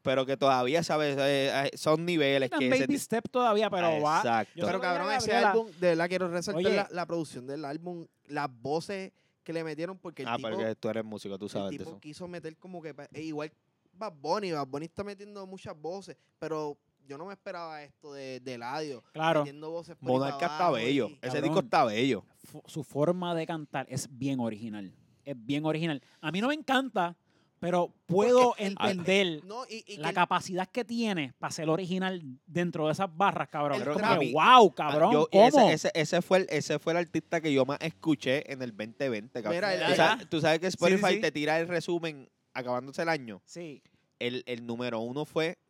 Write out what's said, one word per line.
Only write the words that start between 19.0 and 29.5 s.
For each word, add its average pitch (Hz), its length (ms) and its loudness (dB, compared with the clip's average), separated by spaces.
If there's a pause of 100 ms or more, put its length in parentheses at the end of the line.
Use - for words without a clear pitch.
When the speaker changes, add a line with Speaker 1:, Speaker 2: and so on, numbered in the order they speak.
Speaker 2:
Claro. 160 280 2
Speaker 3:
metiendo 147 300 -10
voces 165 260 -12
por 131 140 -8
ahí 127 60 4
Speaker 1:
Monarca 139 200 0
Speaker 3:
para 165 160 -2
Speaker 1:
está 180 140 0
Speaker 3:
abajo 143 80 4
Speaker 1:
bello, 117 340 2
Speaker 3:
y - 40 -10
Speaker 1:
ese - 80 -20
Speaker 2:
Cabrón. 147 220 -4
Speaker 1:
disco 156 160 2
está 147 260 4
bello. 113 380 0 (220)
Speaker 2:
Fu-, - 220 -20
su 151 160 -10
forma 175 520 -2
de 160 120 -2
cantar 151 420 -6
es - 180 -6 (100)
bien 135 220 -2
original, 107 540 -6 (320)
es 139 100 -8 (100)
bien 143 200 -2
original. 156 360 -2 (200)
A 160 100 -6
mí 180 80 -4
no 247 100 0
me 294 40 0
encanta, 254 640 -2 (420)
pero 175 320 0 (140)
puedo 240 440 6
Speaker 3:
Porque 208 180 -2
el 196 120 -4
Speaker 2:
entender 185 640 0
Speaker 3:
No, 226 240 -12